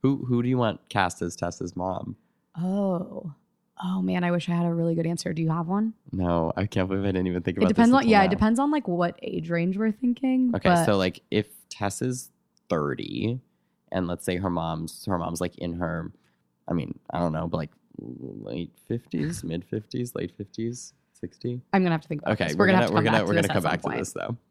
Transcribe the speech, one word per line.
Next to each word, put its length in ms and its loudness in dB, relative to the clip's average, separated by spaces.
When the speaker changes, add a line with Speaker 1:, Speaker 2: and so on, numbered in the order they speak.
Speaker 1:
Who, 240 2
who 160 2
do 60 0
you 80 2
want 220 0
cast 320 0
as 140 -4
Tess's 400 -6
mom? 400 -6
Speaker 2:
Oh. 720 -4
Oh 180 -2
man, 220 0
I 80 2
wish 160 0
I 60 0
had 120 2
a 80 0
really 220 0
good 100 0
answer. 280 -2
Do 80 -2
you 80 2
have 180 -2
one? 260 0
Speaker 1:
No, 420 2
I 100 0
can't 220 0
believe 160 0
I 40 0
didn't 200 2
even 160 0
think 140 -2
Speaker 2:
It 60 2
Speaker 1:
about 40 6
Speaker 2:
depends 220 6
Speaker 1:
this 60 8
Speaker 2:
on, 80 8
Speaker 1:
until 80 4
Speaker 2:
yeah, 80 8
Speaker 1:
now. 60 8
Speaker 2:
it 40 4
depends 280 4
on, 140 2
like, 160 0
what 340 0
age 280 -6
range 280 0
we're 140 2
thinking, 640 2
Speaker 1:
Okay, 140 2
Speaker 2:
but 160 6
Speaker 1:
so, 100 6
like, 240 2
if 180 2
Tess 340 -4
is 300 -4
thirty 720 -2
and 160 0
let's 160 -4
say 140 0
her 120 0
mom's, 580 -4
her 100 0
mom's, 240 -4
like, 160 -4
in 160 -6
her, 360 -4
I 40 -2
mean, 240 -4
I 100 -4
don't 140 0
know, 140 -4
but, 100 -4
like, 140 -4
late 720 -10
fifties, 560 -4
mid 220 -6
fifties, 500 -6
late 220 -6
fifties, 560 -8
sixty? 400 -8
Speaker 2:
I'm 100 4
gonna 120 2
have 60 -4
to 60 -20
think 140 -6
about 140 0
Speaker 1:
Okay, 100 0
Speaker 2:
this. 100 -2
Speaker 1:
we're 40 -4
Speaker 2:
We're 80 6
gonna 100 6
Speaker 1:
gonna, 60 6
Speaker 2:
have 80 2
to 20 0
Speaker 1:
we're 60 2
Speaker 2:
come 60 2
Speaker 1:
gonna, 120 4
Speaker 2:
back 100 2
Speaker 1:
we're 60 2
Speaker 2:
to 20 4
Speaker 1:
gonna 60 4
Speaker 2:
this 100 2
Speaker 1:
come 60 2
Speaker 2:
at 60 2
some 80 0
Speaker 1:
back 100 -2
to 80 -4
Speaker 2:
point. 100 -4
Speaker 1:
this, 140 -6
though. 240 -4